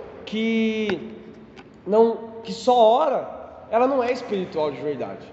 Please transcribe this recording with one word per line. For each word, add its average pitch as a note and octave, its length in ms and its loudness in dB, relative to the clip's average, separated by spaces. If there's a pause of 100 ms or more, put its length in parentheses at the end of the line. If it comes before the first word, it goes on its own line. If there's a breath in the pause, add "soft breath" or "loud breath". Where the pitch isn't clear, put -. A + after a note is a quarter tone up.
(260)
que A3 880 -2 (720)
não, A3 460 4 (120)
que G3 80 -8
só B3 240 2
ora, A#3+ 920 2
ela A#3+ 180 4
não C4+ 160 0
é A#3+ 80 0
espiritual E3+ 600 -4
de C3 100 -8
verdade. A#2 520 -6